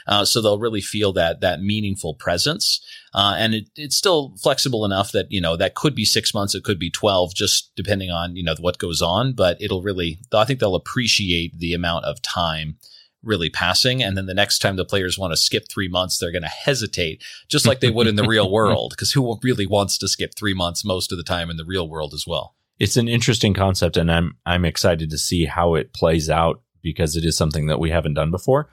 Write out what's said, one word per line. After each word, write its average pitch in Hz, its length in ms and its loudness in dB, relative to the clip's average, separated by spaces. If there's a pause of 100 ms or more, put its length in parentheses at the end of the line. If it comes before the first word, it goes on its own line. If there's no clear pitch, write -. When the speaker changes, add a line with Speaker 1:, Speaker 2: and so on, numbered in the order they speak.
Speaker 1:
Uh, 101 180 2
so - 180 2
they'll 104 180 2
really 110 220 -2
feel 104 320 0
that, 85 280 0
that 90 220 0
meaningful 98 500 -2
presence. - 680 -2 (360)
Uh, 101 220 2
and 110 180 0
it, 107 200 -8
it's 147 200 -6
still 160 460 2
flexible 127 440 0
enough 98 260 0
that, 98 200 -2
you 101 100 -2
know, 82 140 0
that 92 200 0
could 147 200 0
be 110 100 0
six - 280 0
months, 98 220 -2
it 90 80 -8
could 101 160 -2
be 85 120 -4
twelve, 95 420 2
just - 420 -2
depending 92 360 -2
on, 85 240 -4
you 92 80 -8
know, 80 160 0
what 87 180 0
goes 85 240 -4
on. 104 320 2
But 90 260 2
it'll 101 220 -2
really, 90 380 -4 (120)
I 107 140 4
think 131 140 -2
they'll 98 160 2
appreciate 87 840 -2
the 85 160 -4
amount 85 320 -2
of 76 160 -4
time 80 560 -4 (440)
really 85 280 -2
passing. 123 540 2
And 95 140 0
then 95 80 -4
the 92 80 -6
next 101 260 2
time 98 160 2
the 90 80 -2
players 90 340 -2
wanna 87 200 -2
skip - 320 0
three 98 180 -4
months, 90 300 -2
they're 87 140 -4
gonna 85 180 -6
hesitate, 104 760 -2 (240)
just - 180 0
like 131 140 4
they 127 100 4
would 113 180 4
in 110 100 2
the 104 80 2
real 104 260 4
Speaker 2:
<laughs> 104 60 4
Speaker 1:
world, 82 400 2
'cause - 160 -2
who 120 300 0
really 104 220 0
wants 98 340 2
to 98 100 -2
skip - 260 -4
three 101 180 -2
months 87 300 -2
most 92 280 -2
of 92 60 -6
the 85 60 -10
time 85 260 -4
in 85 60 -6
the 80 80 -8
real 90 240 -4
world 78 260 -8
as 73 140 -8
well? 78 280 -6 (240)
Speaker 2:
It's - 180 2
an 117 100 2
interesting 117 460 2
concept, 92 420 2
and 82 160 2
I'm, 82 240 2 (100)
I'm 87 200 2
excited 80 460 0
to 76 60 -6
see 85 280 0
how 87 300 2
it - 180 -2
plays 82 360 2
out 82 340 2 (180)
because 80 340 -2
it 82 80 0
is 82 140 0
something 78 300 0
that 73 120 0
we 78 120 0
haven't 78 240 0
done 78 160 0
before. 131 420 0